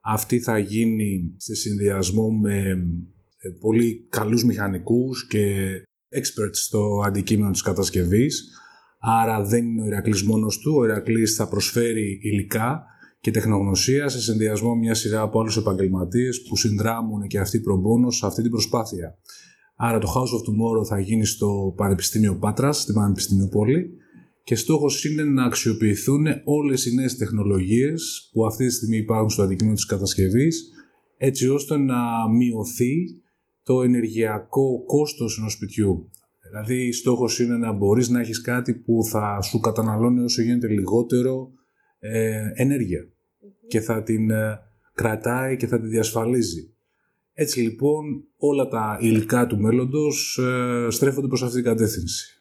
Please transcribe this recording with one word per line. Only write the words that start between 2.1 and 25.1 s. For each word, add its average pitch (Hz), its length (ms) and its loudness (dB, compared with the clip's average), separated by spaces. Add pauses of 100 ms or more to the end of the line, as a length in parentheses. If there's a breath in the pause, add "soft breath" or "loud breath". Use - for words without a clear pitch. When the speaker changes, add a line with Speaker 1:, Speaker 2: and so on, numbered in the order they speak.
Speaker 1:
με, 104 260 0 (800)
ε, 98 100 -12 (120)
πολύ 113 480 0
καλούς 113 360 0
μηχανικούς 110 840 0
και 101 440 0 (440)
experts 110 400 -4
στο 104 520 -2
αντικείμενο 101 440 0
της 90 120 -2
κατασκευής. 95 880 0 (480 loud breath)
Άρα 110 460 2
δεν 117 220 2
είναι 113 160 -2
ο 107 40 -2
Ηρακλής 101 360 0
μόνος 107 360 2
του. 151 180 -2
Ο 127 80 4
Ηρακλής 110 500 2
θα 107 140 -2
προσφέρει 110 720 -2
υλικά, 107 640 -2 (380 loud breath)
και - 80 0
τεχνογνωσία, 110 800 2
σε 127 120 -6
συνδυασμό 110 540 0
μια 113 200 2
σειρά 110 260 -2
από 110 200 0
άλλους 110 160 0
επαγγελματίες 98 840 0
που 110 140 -6
συνδράμουν 107 680 0
και 95 120 -4
αυτοί 98 280 0
pro 101 80 2
bono 117 380 2
σε 104 140 -2
αυτή 98 160 -2
την 117 80 0
προσπάθεια. 107 680 -4 (580 loud breath)
Άρα 117 220 0
το 98 180 -2
House 131 40 2
of 120 280 -2
Tomorrow 113 380 0
θα 101 140 -2
γίνει 107 240 0
στο 101 520 -2
Πανεπιστήμιο 98 600 2
Πάτρας, 131 440 0
στην - 140 -2
Πανεπιστημίου 98 540 2
Πόλη, 123 420 2 (540 loud breath)
και - 100 0
στόχος 143 500 0
είναι 151 200 -2